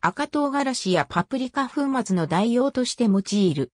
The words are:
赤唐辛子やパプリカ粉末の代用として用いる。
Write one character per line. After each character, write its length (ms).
赤 260
唐 240
辛 220
子 180
や 160
パ 160
プ 140
リ 120
カ 200
粉 140
末 100
の 140
代 240
用 220
と 100
し 140
て 80
用 160
い 320
る。 240